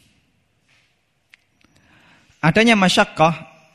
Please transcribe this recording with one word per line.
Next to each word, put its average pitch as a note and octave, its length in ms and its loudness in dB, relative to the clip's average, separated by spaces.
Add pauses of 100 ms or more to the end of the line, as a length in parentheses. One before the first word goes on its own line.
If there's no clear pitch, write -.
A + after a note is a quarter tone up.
(2500)
Adanya A3 320 0
masyakkah F3+ 800 -2 (220)